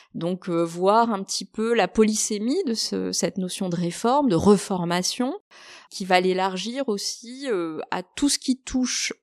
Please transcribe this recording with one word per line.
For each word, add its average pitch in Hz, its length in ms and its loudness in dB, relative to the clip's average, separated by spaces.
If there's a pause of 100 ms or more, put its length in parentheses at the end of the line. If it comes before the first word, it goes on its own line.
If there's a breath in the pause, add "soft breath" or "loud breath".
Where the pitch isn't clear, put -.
(140 loud breath)
Donc, 180 360 -6
euh, 170 160 2
voir 196 480 2
un 196 100 -4
petit - 220 -6
peu 226 280 -2
la 208 140 4
polysémie 220 760 2
de 233 80 0
ce, 190 400 -4
cette - 240 -2
notion 185 320 -4
de 170 80 -2
réforme, 233 500 0
de 190 80 4
reformation, 180 960 2 (560 loud breath)
qui - 140 -10
va 185 160 4
l'élargir 190 720 -2
aussi, 233 600 -6
euh, 170 300 -2 (120)
à 180 120 -4
tout - 240 -2
ce - 100 2
qui 254 200 -2
touche - 640 -4